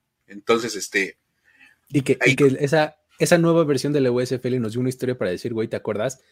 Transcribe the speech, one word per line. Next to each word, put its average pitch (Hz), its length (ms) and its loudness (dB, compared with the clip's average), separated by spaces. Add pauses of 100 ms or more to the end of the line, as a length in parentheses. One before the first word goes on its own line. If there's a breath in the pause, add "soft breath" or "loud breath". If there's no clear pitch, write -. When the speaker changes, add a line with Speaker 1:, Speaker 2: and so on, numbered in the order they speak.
(260)
Speaker 1:
Entonces, 110 500 -2
este, 95 420 -6 (720 soft breath)
Speaker 2:
Y 143 120 0
que, 131 180 0
Speaker 1:
ahí 127 120 4
Speaker 2:
y 131 40 0
que 135 240 2
esa, 151 360 0 (220)
esa 170 200 4
nueva 170 260 4
versión 143 300 0
de 143 80 2
la 127 80 2
U 120 100 0
S 127 140 -2
F 123 120 -4
L 123 140 -2
nos 110 120 -4
dio 120 100 -4
una 127 80 -2
historia 127 260 -4
para 101 140 -2
decir, 117 240 -6
güey, 110 120 -2
¿te 110 100 -6
acuerdas 107 440 -4 (120)